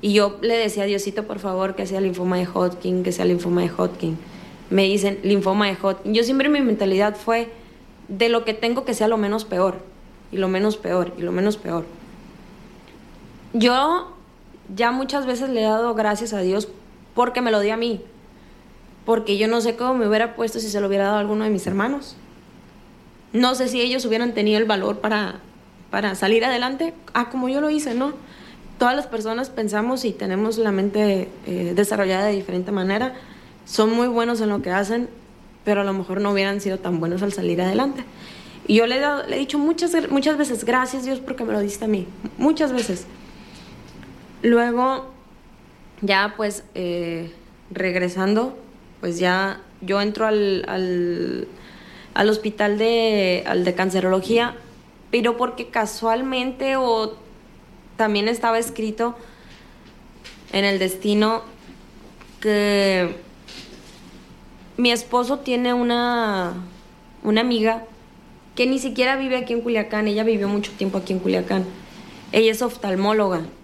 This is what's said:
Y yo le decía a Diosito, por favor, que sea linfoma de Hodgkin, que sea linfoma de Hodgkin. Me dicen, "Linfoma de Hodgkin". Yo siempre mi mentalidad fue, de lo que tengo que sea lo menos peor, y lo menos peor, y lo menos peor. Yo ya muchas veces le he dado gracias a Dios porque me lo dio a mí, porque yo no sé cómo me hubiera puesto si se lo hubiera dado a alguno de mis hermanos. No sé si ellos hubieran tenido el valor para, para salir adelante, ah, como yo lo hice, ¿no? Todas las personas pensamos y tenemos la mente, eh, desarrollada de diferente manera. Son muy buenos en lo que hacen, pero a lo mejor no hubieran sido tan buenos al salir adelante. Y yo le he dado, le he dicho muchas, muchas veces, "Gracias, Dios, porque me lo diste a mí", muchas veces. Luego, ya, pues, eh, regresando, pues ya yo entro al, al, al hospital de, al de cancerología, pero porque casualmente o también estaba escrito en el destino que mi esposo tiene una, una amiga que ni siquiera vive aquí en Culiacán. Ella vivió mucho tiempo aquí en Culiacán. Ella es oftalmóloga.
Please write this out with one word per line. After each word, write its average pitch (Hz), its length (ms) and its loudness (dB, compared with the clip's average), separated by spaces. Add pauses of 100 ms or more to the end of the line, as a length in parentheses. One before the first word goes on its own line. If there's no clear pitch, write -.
Y 202 120 2
yo 202 280 4
le 233 160 2
decía 214 280 0
a - 20 -2
Diosito, 202 400 -2
por 208 140 -8
favor, 190 340 -2
que 196 120 -6
sea 190 140 -2
linfoma 180 380 0
de 180 80 0
Hodgkin, 180 560 0
que 180 100 0
sea 180 120 -2
linfoma 175 380 2
de 175 140 0
Hodgkin. 165 400 -2 (540)
Me 190 140 4
dicen, 196 400 0
"Linfoma 196 420 2
de 190 140 -2
Hodgkin". 196 340 -2
Yo 226 80 4
siempre 269 260 2
mi 294 120 4
mentalidad 208 560 2
fue, 233 340 -2 (580)
de 202 200 2
lo 233 160 2
que 220 100 0
tengo 233 300 0
que 240 100 -2
sea 214 140 2
lo 226 100 2
menos 214 260 0
peor, 185 340 0 (520)
y - 60 -6
lo 190 120 0
menos 196 280 2
peor, 180 420 -2
y 165 40 -6
lo 175 100 -2
menos 202 240 2
peor. 170 280 -4 (1700)
Yo 262 640 4 (580)
ya 233 180 2
muchas 269 340 -2
veces 254 240 -2
le 233 100 0
he 220 40 2
dado 226 300 2
gracias 214 380 0
a 202 80 -2
Dios 196 280 0 (460)
porque 247 260 2
me 240 100 2
lo 214 100 4
dio 208 140 0
a - 20 -4
mí, 233 240 -2 (1040)
porque 220 320 0
yo 214 120 2
no 233 120 2
sé 226 160 0
cómo 247 180 0
me 226 140 2
hubiera 220 280 2
puesto 226 240 -2
si 220 80 -6
se 202 120 -2
lo 196 80 0
hubiera 196 160 2
dado 202 120 2
a 208 40 2
alguno 214 240 0
de 214 60 0
mis 190 160 0
hermanos. 220 500 -2 (1160)
No 247 220 4
sé 254 140 0
si 240 120 0
ellos 254 240 0
hubieran 233 280 0
tenido 214 260 2
el 226 60 4
valor 208 360 0
para, 214 400 -2 (500)
para 196 240 -2
salir 214 300 2
adelante, 262 500 -2 (200)
ah, 240 160 0
como 254 180 -2
yo 269 120 0
lo 302 100 0
hice, 294 240 -2
¿no? 269 200 -2 (640)
Todas 247 180 4
las 285 100 -2
personas 226 440 -4
pensamos 226 540 -2
y 208 80 0
tenemos 208 440 -2
la 220 160 2
mente, 196 560 2 (180)
eh, 180 300 -2
desarrollada 196 500 2
de 208 60 2
diferente 185 400 -4
manera. 202 400 0 (540)
Son 220 260 4
muy 240 160 2
buenos 233 320 0
en 214 80 2
lo 202 140 0
que - 80 -4
hacen, 208 400 0 (540)
pero 202 180 2
a - 20 2
lo 196 80 -2
mejor 190 300 -4
no 202 100 2
hubieran 196 300 0
sido 190 160 -2
tan 180 200 -2
buenos 175 240 -2
al 202 120 -2
salir 175 260 0
adelante. 247 440 0 (640)
Y 214 100 6
yo 233 100 8
le 247 100 0
he 269 40 2
dado, 285 260 0
le - 100 -4
he - 20 -2
dicho 277 200 -2
muchas, 320 340 2 (180)
muchas 277 280 2
veces, 247 260 -2
"Gracias, 254 400 0
Dios, 262 140 -2
porque 262 260 -6
me 226 80 -2
lo 208 80 0
diste 202 240 -4
a 220 40 0
mí", 196 180 0 (320)
muchas 294 340 2
veces. 220 340 -4 (1400)
Luego, 240 680 2 (880)
ya, 202 360 2
pues, 208 280 -4 (100)
eh, 170 580 -6 (380)
regresando, 185 840 0 (440)
pues 175 180 -4
ya 185 420 2 (220)
yo 196 180 0
entro 214 260 0
al, 202 400 2
al, 175 800 -2 (680)
al 202 160 6
hospital 208 480 0
de, 214 680 2
al 180 180 0
de 180 100 2
cancerología, 190 800 2 (560)
pero 233 260 2
porque 240 320 -4
casualmente 254 1080 -2
o 233 420 0 (840)
también 208 280 2
estaba 233 300 0
escrito 226 560 -2 (1400)
en 196 100 2
el 196 140 2
destino 208 640 0 (960)
que 202 760 2 (1600)
mi 240 120 4
esposo 247 500 0
tiene 247 340 0
una, 240 800 0 (680)
una 214 200 2
amiga 226 420 0 (720)
que 247 120 2
ni 262 120 2
siquiera 247 380 0
vive 262 200 -2
aquí 247 160 -4
en 233 80 0
Culiacán. 214 480 0
Ella 208 160 0
vivió 208 240 2
mucho 202 240 -2
tiempo 196 240 -2
aquí 185 160 -4
en 185 60 0
Culiacán. 185 480 0 (640)
Ella 220 180 6
es 220 120 -2
oftalmóloga. 202 800 0 (220)